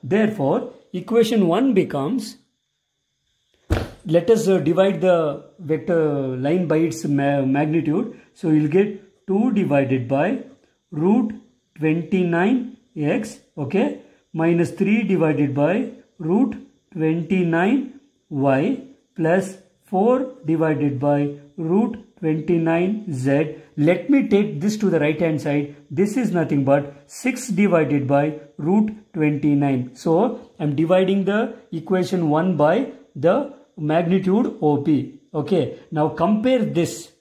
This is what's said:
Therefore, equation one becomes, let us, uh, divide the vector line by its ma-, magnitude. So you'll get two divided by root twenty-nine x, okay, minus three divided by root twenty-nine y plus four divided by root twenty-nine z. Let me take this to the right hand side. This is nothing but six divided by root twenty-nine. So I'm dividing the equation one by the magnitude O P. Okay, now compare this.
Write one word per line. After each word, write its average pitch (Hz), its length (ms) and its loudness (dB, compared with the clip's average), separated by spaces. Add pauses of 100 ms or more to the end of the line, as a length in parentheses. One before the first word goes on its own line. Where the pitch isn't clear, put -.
(140)
Therefore, 208 460 0 (400)
equation 220 420 2 (140)
one 254 120 2 (120)
becomes, 156 440 -2 (1900)
let 170 200 4
us, 214 80 0 (100)
uh, 185 60 2 (100)
divide 185 280 2 (100)
the 175 100 4 (540)
vector 160 300 0 (440)
line 180 260 0
by 156 80 2 (100)
its - 120 -8 (160)
ma-, 139 280 0 (120)
magnitude. 156 500 0 (320)
So - 140 -8
you'll 151 260 2
get 208 100 2 (400)
two 202 160 2 (140)
divided 135 440 2 (120)
by 151 120 2 (760)
root 214 240 4 (520)
twenty-nine 170 800 0 (600)
x, - 200 -12 (240)
okay, 196 240 0 (540)
minus 170 380 2
three 202 200 2 (140)
divided 151 380 0 (120)
by 165 100 2 (560)
root 220 220 2 (440)
twenty-nine 170 840 0 (500)
y 135 320 2 (560)
plus 180 280 2 (460)
four 220 220 2 (380)
divided 151 420 0 (140)
by 143 100 2 (540)
root 214 220 2 (260)
twenty-nine 165 720 0 (320)
z. 143 340 0 (320)
Let 180 120 2 (120)
me 277 60 6 (140)
take 196 160 2 (140)
this 214 180 0
to 196 120 2
the 160 120 2
right 156 200 0
hand 156 200 -2
side. 147 200 -2 (340)
This 208 120 2 (100)
is 214 60 0 (120)
nothing 143 320 0
but 143 120 2 (400)
six - 240 -4 (140)
divided 151 420 2 (100)
by 143 100 2 (440)
root 214 200 2 (300)
twenty-nine. 143 640 0 (220)
So 165 100 0 (460)
I'm 151 220 -2
dividing 185 400 2 (100)
the 208 80 0 (400)
equation 185 420 -2 (180)
one 185 120 0 (140)
by 165 100 4 (500)
the 185 100 4 (560)
magnitude 185 560 2 (220)
O - 20 4 (140)
P. 139 340 -2 (220)
Okay, 165 220 0 (340)
now 156 100 0 (160)
compare 214 400 2 (160)
this. 165 140 -2 (280)